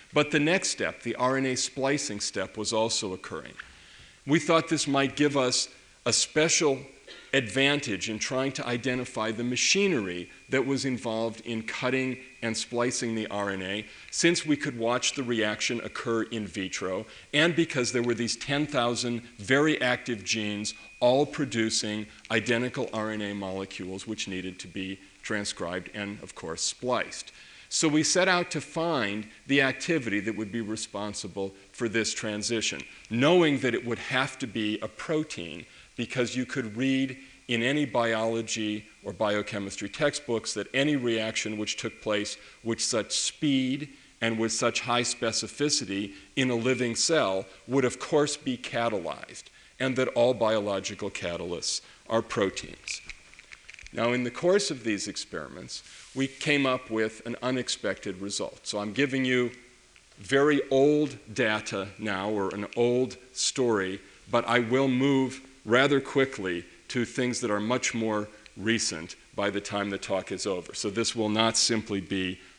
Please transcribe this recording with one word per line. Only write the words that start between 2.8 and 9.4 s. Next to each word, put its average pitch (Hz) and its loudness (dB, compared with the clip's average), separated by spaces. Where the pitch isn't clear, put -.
occurring. 78 -10
We 143 4
thought 160 4
this 156 0
might 139 2
give 147 4
us 127 2
a 120 4
special 151 4
advantage 131 2
in 110 -4
trying 131 -2
to 131 -6
identify 120 -2
the 110 -4